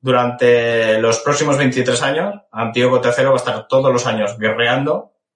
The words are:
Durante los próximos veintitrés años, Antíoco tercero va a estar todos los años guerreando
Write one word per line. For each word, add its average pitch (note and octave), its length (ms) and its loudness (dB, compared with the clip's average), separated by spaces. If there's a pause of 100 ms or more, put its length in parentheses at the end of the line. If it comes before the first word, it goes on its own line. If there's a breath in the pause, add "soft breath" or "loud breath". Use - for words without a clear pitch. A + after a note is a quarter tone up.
Durante A#2+ 1000 2
los A2+ 180 2
próximos C#3+ 380 0
veintitrés B2+ 460 0
años, F#3 320 -2 (160)
Antíoco A#2+ 500 0
tercero C3 280 0
va F3+ 60 4
a - 20 2
estar - 300 -6
todos C3 240 2
los A#2+ 140 0
años A2 320 -4
guerreando A#2+ 760 -2 (220)